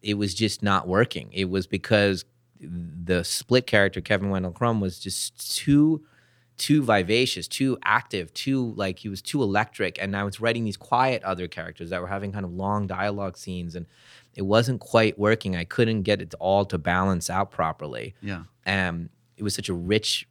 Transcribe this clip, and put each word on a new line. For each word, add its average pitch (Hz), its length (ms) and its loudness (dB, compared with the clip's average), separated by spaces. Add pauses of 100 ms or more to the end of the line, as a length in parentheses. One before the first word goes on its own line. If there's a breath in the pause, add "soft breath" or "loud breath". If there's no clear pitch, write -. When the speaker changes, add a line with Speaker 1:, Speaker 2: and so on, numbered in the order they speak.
Speaker 1:
it 104 140 0
was 101 180 0
just 107 280 -2
not 98 260 2
working. 90 440 0
It 95 180 -2
was 92 180 0
because 101 580 2 (340)
the 85 640 -4
split - 440 0
character, 98 340 4
Kevin 98 280 0
Wendell 92 220 0
Crumb, 117 300 0
was 92 180 -2
just - 580 -6
too, 151 460 4 (540 soft breath)
too 147 260 2
vivacious, 107 640 2
too 135 360 -2
active, 101 500 -2
too, 127 420 -2
like, 95 240 -4
he 107 100 -8
was 95 120 -8
too - 200 -2
electric. 101 600 0
And 98 140 -2
I 101 80 0
was 101 180 -6
writing 117 240 0
these 101 120 -4
quiet 127 460 0
other 90 240 -4
characters 85 420 -12
that 87 120 -4
were 90 60 -8
having 98 240 -4
kind 98 140 -6
of 87 80 -8
long 98 340 0
dialogue 98 500 -4
scenes, 87 380 -8
and 87 100 -10 (500 soft breath)
it 104 80 -6
wasn't 113 380 4
quite 113 360 4
working. 101 380 2
I 87 80 -2
couldn't 113 400 0
get 101 180 2
it 82 180 -12
all 98 260 4
to 95 120 -4
balance 90 520 0
out 95 220 -2
properly. 76 720 -4
Speaker 2:
Yeah. 95 220 -8 (220)
Speaker 1:
Um, 90 440 -2 (280)
it 104 60 -10
was 104 120 -2
such 101 140 -8
a 95 40 0
rich 90 580 0